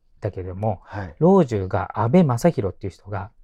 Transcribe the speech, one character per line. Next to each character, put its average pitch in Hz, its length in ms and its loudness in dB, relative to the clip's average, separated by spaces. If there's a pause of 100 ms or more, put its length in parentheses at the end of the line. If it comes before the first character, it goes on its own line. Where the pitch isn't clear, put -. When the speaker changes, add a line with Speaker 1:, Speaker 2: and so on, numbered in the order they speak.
(220)
Speaker 1:
だ 101 100 -4
け 92 100 -10
れ 90 80 -10
ど 87 60 -10
も、 98 300 -4
Speaker 2:
は 101 180 -12
い。 87 160 -14
Speaker 1:
老 180 260 6
中 104 220 -2
が 95 320 -4
安 117 140 0
倍 180 100 6
正 135 260 2
弘 104 240 -2
っ - 20 -20
て - 120 -10
い - 20 -10
う - 40 -10
人 - 180 -20
が、 98 180 -8 (140)